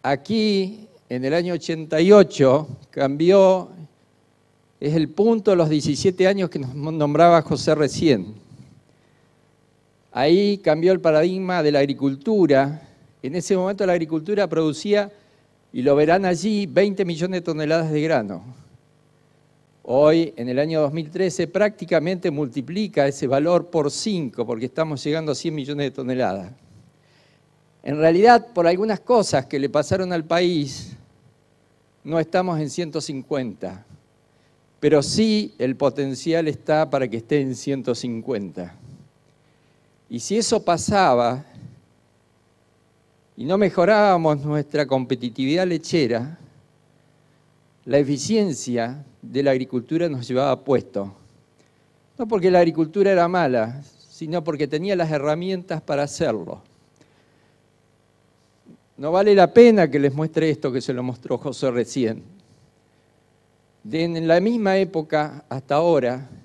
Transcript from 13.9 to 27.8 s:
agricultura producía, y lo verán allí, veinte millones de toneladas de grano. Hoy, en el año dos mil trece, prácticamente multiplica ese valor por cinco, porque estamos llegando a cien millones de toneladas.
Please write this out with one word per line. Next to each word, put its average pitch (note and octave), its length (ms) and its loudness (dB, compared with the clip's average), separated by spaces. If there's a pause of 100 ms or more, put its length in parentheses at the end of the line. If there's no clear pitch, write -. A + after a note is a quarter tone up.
agricultura E3 540 -2
producía, E3 640 -2 (600)
y B2 120 -6
lo C#3 120 4
verán E3 300 4
allí, G3 400 -2
veinte F#3+ 400 0
millones F3 360 -4
de F3+ 40 -18
toneladas D#3 460 -2
de D3+ 100 0
grano. G#2+ 420 -2 (1500)
Hoy, D3+ 460 4
en A#2+ 140 -8
el B2+ 100 -2
año D#3 220 0
dos C#3+ 100 0
mil D#3 180 -8
trece, F3+ 380 -2
prácticamente F3+ 840 -2
multiplica D3 800 -2
ese C#3+ 180 -4
valor D#3+ 420 0
por D3 220 0
cinco, C#3+ 560 -4
porque A#2 200 -6
estamos D#3 380 -6
llegando D3+ 280 -4
a B2+ 40 -2
cien D#3+ 200 -6
millones C#3+ 300 -6
de B2+ 60 -4
toneladas. A#2+ 600 -4 (1300)